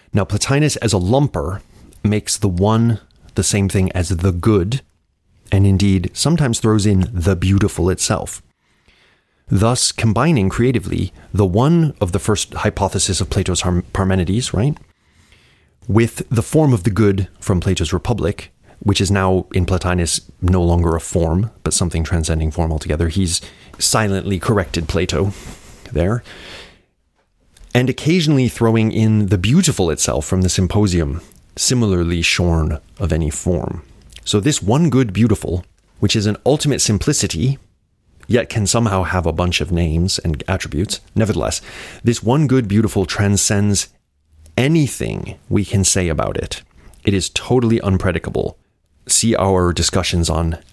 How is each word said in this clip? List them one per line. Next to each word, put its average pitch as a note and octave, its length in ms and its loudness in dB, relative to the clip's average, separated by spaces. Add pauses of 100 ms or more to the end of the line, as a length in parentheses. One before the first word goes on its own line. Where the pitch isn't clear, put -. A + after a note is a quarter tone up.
(140)
Now, G2 120 0
Plotinus C#3 520 0
as A#2 160 -2
a - 40 2
lumper F#2 640 0 (420)
makes G#2 340 -2
the G#2 100 -2
One G#2+ 520 2 (360)
the F#2+ 80 0
same G2 260 0
thing F#2+ 220 0
as F2 180 -4
the F#2 220 0
good, G2+ 500 0 (680)
and G2 160 4
indeed F#2+ 460 2
sometimes C#3+ 460 0
throws G#2+ 260 2
in F#2+ 280 2
the F2+ 220 0
beautiful F#2 540 0
itself, - 520 -4 (1080)
thus A2+ 440 2
combining A2+ 580 2
creatively F#2 640 -2 (180)
the G2+ 140 2
One C#3+ 560 2
of F2+ 120 -2
the G2 60 0
first - 360 -2
hypothesis G2 640 -2
of F#2 80 -6
Plato's F#2 320 -2
Harm-, F2+ 220 0 (100)
Parmenides, F#2+ 600 0
right, C#3+ 220 0 (1120)
with A2 420 0
the A2 120 0
form D3+ 320 2
of G2 100 0
the A2+ 60 2
good F#2+ 380 2 (120)
from F#2 200 0
Plato's E2+ 340 -2
Republic, - 580 -4 (280)
which G2+ 220 0
is F#2 80 0
now F#2+ 440 2
in F#2 120 0
Plotinus F2+ 640 -2 (120)
no F#2 200 2
longer E2+ 340 2
a E2 60 -4
form, F2 500 0 (120)
but D#2+ 100 -2
something E2 300 0
transcending D#2+ 480 0
form E2 200 0
altogether. D#2+ 360 -2
He's E2+ 340 -2 (380)
silently G2 600 0
corrected F2 480 -2
Plato F2+ 460 0 (580)
there. G2 320 0 (1500)
And B2+ 160 2
occasionally D3 600 2
throwing A2+ 420 2
in A2 360 2
the G2 100 2
beautiful G#2+ 520 2
itself C#2+ 360 -2
from F#2 160 0
the F#2 80 2
Symposium, F2 720 0 (340)
similarly F2+ 640 0
shorn E2 580 0 (200)
of E2+ 120 -2
any D#2+ 200 0
form. - 520 -4 (400)
So - 160 -2
this C#3+ 220 0
one C3+ 300 2
good B2 200 2
beautiful, F#2+ 540 0 (340)
which G#2 160 0
is G#2 120 0
an G#2+ 180 -2
ultimate C#3+ 360 0
simplicity, A2+ 760 0 (720)
yet A#2 200 0
can G#2+ 200 -2
somehow G2+ 360 0
have F2 220 -2
a E2 80 -2
bunch F2 260 -2
of D2+ 120 -6
names E2+ 480 0
and D#2 280 -4
attributes, - 540 -4 (140)
nevertheless, F#2+ 460 -2 (420)
this A#2 180 0
one C#3 240 2
good B2+ 220 2
beautiful G2+ 380 0
transcends G2+ 840 0 (640)
anything B2 840 -2 (100)
we G2+ 160 0
can G2 180 0
say F2+ 260 0
about A1 280 -2
it. - 240 -8 (420)
It G2+ 120 2
is F2+ 140 -2
totally A#2 520 0
unpredictable. - 800 -2 (480)
See - 300 2
our F#2 340 2
discussions F2 580 0
on E2 280 -2 (160)